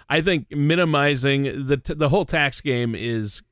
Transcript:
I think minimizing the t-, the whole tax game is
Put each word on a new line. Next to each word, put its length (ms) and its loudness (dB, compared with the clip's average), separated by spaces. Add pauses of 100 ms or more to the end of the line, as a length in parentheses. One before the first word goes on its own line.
I 120 2
think 300 0
minimizing 1160 0
the 100 2
t-, 160 -8
the 160 0
whole 160 2
tax 340 -2
game 340 -2
is 480 -4 (100)